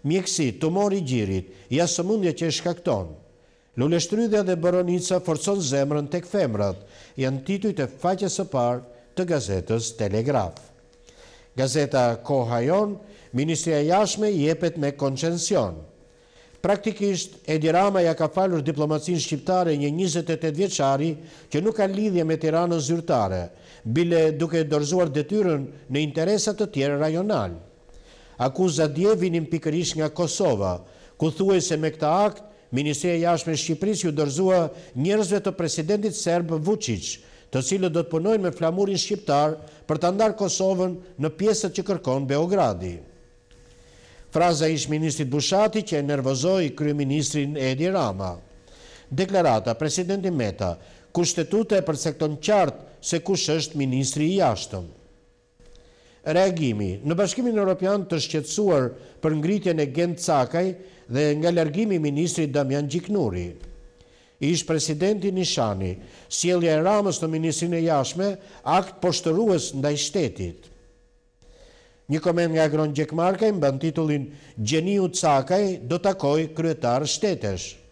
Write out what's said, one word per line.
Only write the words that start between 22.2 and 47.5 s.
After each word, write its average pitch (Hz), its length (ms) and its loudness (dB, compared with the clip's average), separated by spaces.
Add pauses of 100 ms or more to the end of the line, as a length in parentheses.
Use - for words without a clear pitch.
me 160 160 2
Tiranën 165 400 2
zyrtare, 127 640 0 (420)
bile 160 480 2
duke 160 320 0
dorëzuar 151 480 2
detyrën 151 540 0 (260)
në 147 100 0
interesa 190 540 0
të 202 180 -2
tjerë 143 280 0
rajonal. 156 520 0 (840)
Akuzat 156 560 0
dje 202 240 4
vinin 170 260 0
pikërisht 165 540 -2
nga 156 100 0
Kosova, 117 680 0 (360)
ku 156 140 0
thuaj 190 300 2
se 160 160 -2
me 156 160 -2
këtë 156 200 0 (140)
akt, 208 160 -4 (320)
Ministria 147 400 0
e 165 80 2
Jashtme 170 320 0
e 143 80 -2
Shqipërisë 185 460 -2
ju 151 80 0
dorëzua 175 440 2 (380)
njerëzve 196 460 2
të 190 120 0
presidentit 175 600 -2
serb 170 340 0
Vučić, 160 720 -2 (320)
të 131 100 0
cilët 180 320 0
do 170 80 2
të 165 80 -6
punojnë 190 320 2
me 180 100 0
flamurin 190 460 0
shqiptar 156 560 0 (320)
për 156 160 -2
ta 175 80 4
ndarë 214 300 2
Kosovën 185 560 0 (180)
në 156 240 -2
pjesët 208 400 0
që 185 80 -4
kërkon 139 400 -2
Beogradi. 135 680 0 (1400)
Praza 160 320 4
ish 143 240 -2
ministrit 151 400 -2
Bushati 208 480 2
që 151 220 -2
e - 20 -2
nervozoi 139 720 0
kryeministrin 147 800 0